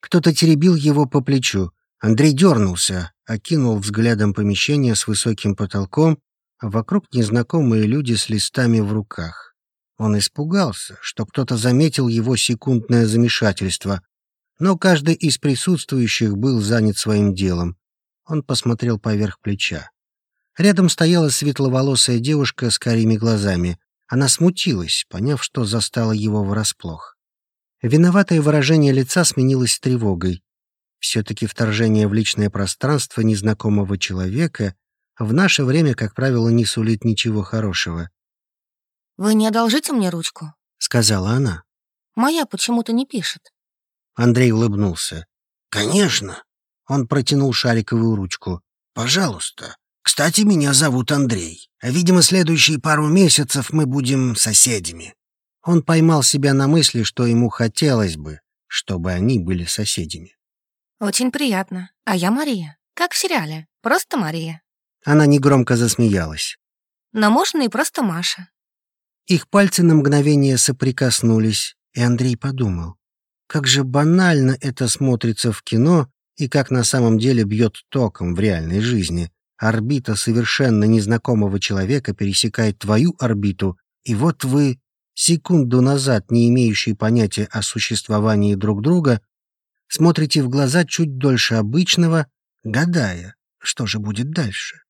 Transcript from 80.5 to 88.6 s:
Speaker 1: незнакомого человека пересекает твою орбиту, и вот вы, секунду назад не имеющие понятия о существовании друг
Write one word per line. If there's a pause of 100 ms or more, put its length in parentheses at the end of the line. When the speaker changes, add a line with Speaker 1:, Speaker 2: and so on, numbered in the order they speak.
Speaker 1:
незнакомого
человека
пересекает
твою
орбиту, (240)
и
вот
вы, (340)
секунду
назад
не
имеющие
понятия
о
существовании
друг